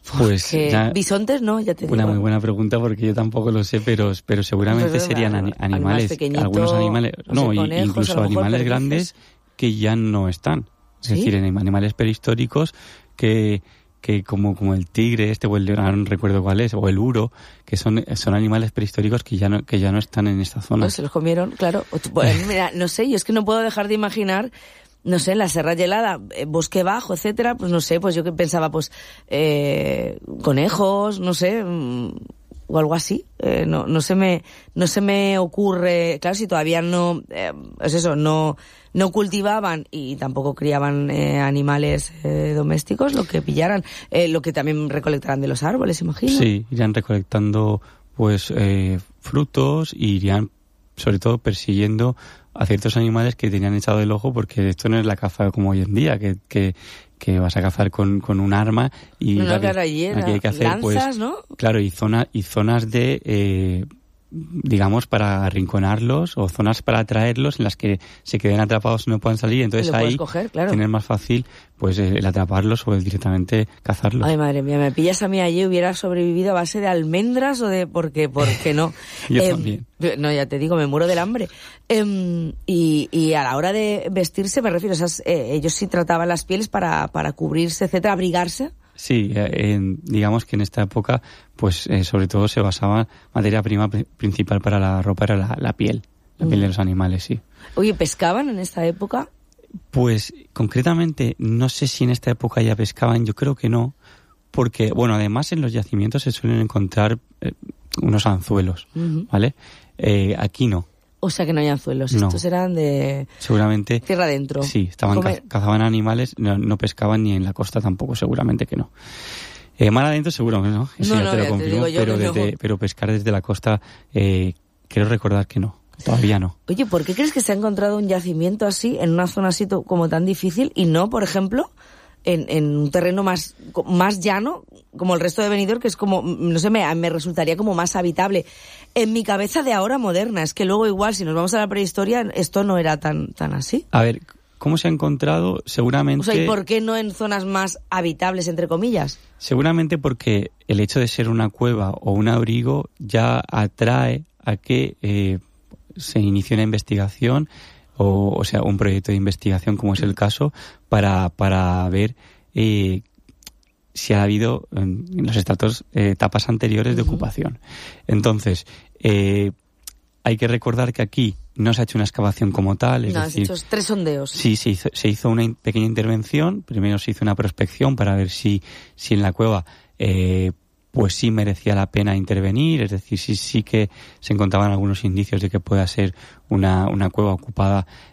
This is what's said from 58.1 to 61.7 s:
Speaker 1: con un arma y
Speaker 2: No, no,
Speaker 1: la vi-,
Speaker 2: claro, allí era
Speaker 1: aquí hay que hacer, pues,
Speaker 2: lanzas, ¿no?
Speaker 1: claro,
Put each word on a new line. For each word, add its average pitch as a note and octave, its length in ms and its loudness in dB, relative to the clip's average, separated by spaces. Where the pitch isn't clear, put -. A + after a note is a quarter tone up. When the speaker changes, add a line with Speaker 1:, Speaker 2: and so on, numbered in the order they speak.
Speaker 1:
con F#2+ 200 0
un G2 120 2
arma A2 400 2
y G2+ 180 0
Speaker 2:
No, F#2+ 80 2
no, - 80 0
Speaker 1:
la - 40 2
vi-, - 60 0
Speaker 2:
claro, F#3+ 180 0
allí D#3 240 -2
era - 160 -2
Speaker 1:
aquí - 120 0
hay G2+ 80 0
que A2 80 -2
hacer, G#2+ 200 0
pues, G#2 140 2
Speaker 2:
lanzas, C4 200 0
¿no? B3 200 -4
Speaker 1:
claro, A2 240 2